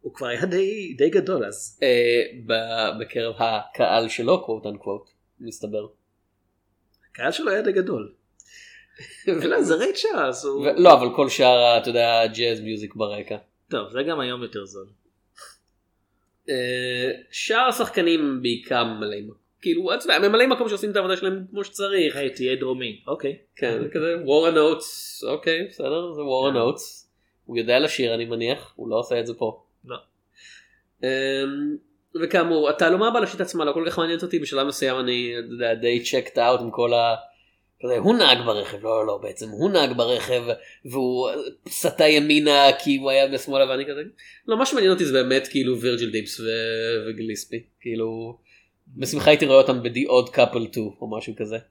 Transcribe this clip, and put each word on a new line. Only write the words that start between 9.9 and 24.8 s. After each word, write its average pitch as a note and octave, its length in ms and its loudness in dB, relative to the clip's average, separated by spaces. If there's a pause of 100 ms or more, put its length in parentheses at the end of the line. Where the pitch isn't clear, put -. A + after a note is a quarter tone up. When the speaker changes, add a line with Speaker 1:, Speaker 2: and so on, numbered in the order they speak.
Speaker 1:
צ'ארלס, F#3+ 520 -2
הוא C#3 220 -2
Speaker 2:
ו-, - 100 2
לא, F3 160 12
אבל B2+ 240 8
כל C#3 120 2
שאר, B2 500 6
אתה A#2+ 120 -2
יודע, A#2 360 4
ג'אז A2+ 340 -2
מיוזיק G#2+ 340 -8
ברקע. G#2 420 -6 (340)
Speaker 1:
טוב, G#2 200 -6
זה B2 120 -4
גם D#3 180 -4
היום B2 220 -6
יותר G#2+ 220 -10
זול. G2 220 -18 (1600)
Speaker 2:
אה, B2 640 -4 (200)
שאר A#3 380 0
השחקנים E3 760 0
בעיקר A#2+ 420 -2
ממלאי G#2+ 380 -8
מקום. G#2+ 260 -20 (120)
כאילו, F3 340 -2
אתה B3 100 -6
יודע, G3 240 2
ממלאי A#3 180 4
מקום B3 220 0
שעושים G#3 220 -4
את G3+ 60 -4
העבודה F#3 200 0
שלהם F#3+ 340 -4
כמו G3+ 140 -8
שצריך. G3 520 -2
Speaker 1:
היי, C#3 140 -4
תהיה C3 260 -2
דרומי, B2+ 500 -6
אוקיי. C#3 300 -6 (200)
Speaker 2:
כן, A#2+ 260 -2
זה - 60 -6
כזה, E3 360 -2
וורן D#3 340 4
אוטס, - 680 0